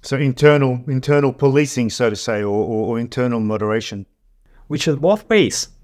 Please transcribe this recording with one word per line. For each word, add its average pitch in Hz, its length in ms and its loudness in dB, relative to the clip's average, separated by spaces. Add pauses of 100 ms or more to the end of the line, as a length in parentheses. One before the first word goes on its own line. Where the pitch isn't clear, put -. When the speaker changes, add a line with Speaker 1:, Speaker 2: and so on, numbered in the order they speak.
Speaker 1:
So - 140 -6
internal, 139 680 4
internal 139 460 0
policing, 135 580 0
so 120 200 0
to 104 60 -4
say, 104 260 -4
or, 101 40 -2 (180)
or, 110 260 -2
or 117 100 -2
internal 120 400 -2
moderation. 107 680 -4 (600)
Speaker 2:
Which 151 180 -4
is 156 100 2
both 185 320 0
ways. 196 400 2 (160)